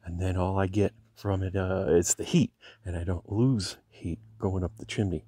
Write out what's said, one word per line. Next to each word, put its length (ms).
And 160
then 160
all 220
I 80
get 260
from 280
it, 140
uh, 320
is 280
the 80
heat, 280
and 100
I 100
don't 280
lose 460
heat 300
going 240
up 140
the 80
chimney. 440